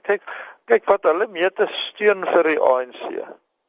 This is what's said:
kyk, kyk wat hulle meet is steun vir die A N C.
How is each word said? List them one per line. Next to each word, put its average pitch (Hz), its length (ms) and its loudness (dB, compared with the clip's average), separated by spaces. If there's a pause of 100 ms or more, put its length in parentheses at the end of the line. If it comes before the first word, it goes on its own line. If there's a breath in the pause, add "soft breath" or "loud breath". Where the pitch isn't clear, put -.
kyk, 202 200 -2 (420 loud breath)
kyk 226 200 0
wat 202 180 2
hulle 175 240 2
meet 185 320 -2
is - 280 -2
steun 202 380 0
vir 175 180 2
die 156 200 0
A 127 180 4
N 127 120 -10
C. - 320 -10 (440)